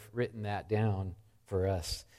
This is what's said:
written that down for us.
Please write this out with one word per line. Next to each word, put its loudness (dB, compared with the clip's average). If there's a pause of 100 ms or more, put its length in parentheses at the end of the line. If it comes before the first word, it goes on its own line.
(140)
written -2
that -4
down 2 (320)
for 2
us. -2 (140)